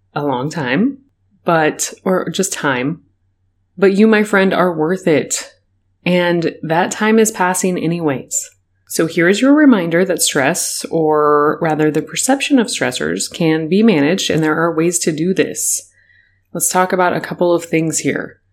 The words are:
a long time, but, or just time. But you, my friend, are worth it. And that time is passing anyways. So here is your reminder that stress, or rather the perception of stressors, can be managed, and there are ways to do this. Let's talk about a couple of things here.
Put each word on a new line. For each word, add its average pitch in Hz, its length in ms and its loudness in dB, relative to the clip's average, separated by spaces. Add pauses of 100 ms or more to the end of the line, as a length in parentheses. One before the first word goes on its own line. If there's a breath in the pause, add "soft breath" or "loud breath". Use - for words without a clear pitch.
(140)
a 147 100 -4
long 135 260 -2
time, 160 480 -2 (460)
but, 156 500 0 (100)
or 185 240 0
just 180 240 -4
time. 139 500 -4 (760)
But 196 160 4
you, 208 120 6
my 214 180 4
friend, 190 280 2
are 180 240 0
worth 160 300 -2
it. - 440 0 (540)
And 175 580 0
that 160 300 -2
time 220 260 2
is 220 140 4
passing 185 460 -2
anyways. 160 720 -4 (380)
So - 180 -2
here 170 220 0
is 202 120 2
your 269 140 4
reminder 190 500 4
that 180 180 -2
stress, - 680 -2
or 151 720 2
rather 156 300 0
the 151 120 -2
perception 269 560 0
of 220 100 0
stressors, 123 640 -4
can 160 360 0
be 190 140 2
managed, 175 480 2
and 165 120 2
there 156 120 0
are 165 220 -2
ways 170 240 0
to 175 120 -2
do 160 200 -2
this. - 580 -4 (640 soft breath)
Let's 165 140 -4
talk 185 240 0
about 180 240 0
a 165 40 -2
couple 175 320 0
of 170 120 0
things 160 340 -2
here. - 420 -6 (120)